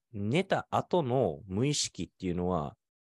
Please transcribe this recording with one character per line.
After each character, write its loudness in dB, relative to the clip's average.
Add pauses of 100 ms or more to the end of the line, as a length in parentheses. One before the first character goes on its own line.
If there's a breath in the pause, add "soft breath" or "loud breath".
(120)
寝 0
た -2
後 2
の 0
無 0
意 0
識 -4
っ -8
て -10
い 0
う -2
の 0
は、 -2 (280)